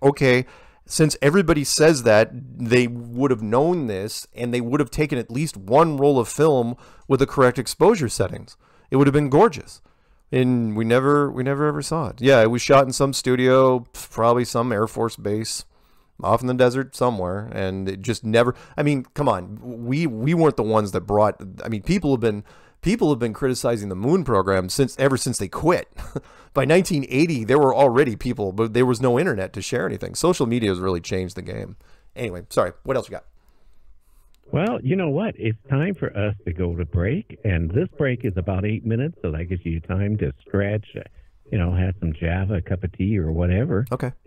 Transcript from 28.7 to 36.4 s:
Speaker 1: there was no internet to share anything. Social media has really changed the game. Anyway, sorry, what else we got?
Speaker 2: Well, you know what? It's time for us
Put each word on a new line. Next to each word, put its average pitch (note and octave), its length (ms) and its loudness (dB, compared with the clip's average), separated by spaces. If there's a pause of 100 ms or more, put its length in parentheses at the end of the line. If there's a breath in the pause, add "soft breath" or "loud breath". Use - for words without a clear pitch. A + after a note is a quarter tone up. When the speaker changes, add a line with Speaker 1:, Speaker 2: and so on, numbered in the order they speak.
Speaker 1:
there B2+ 100 4
was B2 160 0
no B2 160 2
internet A2+ 360 -2
to G2+ 100 -8
share D#3 240 -4
anything. G2 260 -8
Social D#3+ 320 0
media A2+ 240 0
has F2+ 100 0
really F2+ 220 -4
changed F#2 340 -6
the F#2 60 -12
game. F#2+ 360 -12 (380)
Anyway, G2+ 360 -10
sorry, F#2 220 0 (100)
what C3+ 120 -2
else A2+ 140 -6
we G2+ 40 -14
got? - 120 -14 (1300)
Speaker 2:
Well, G3 320 -4
you C#3 120 -2
know F3+ 140 -2
what? F3+ 260 -4
It's A2 220 -4 (100)
time D#3+ 280 -2
for - 200 -8
us G#2 200 -2 (100)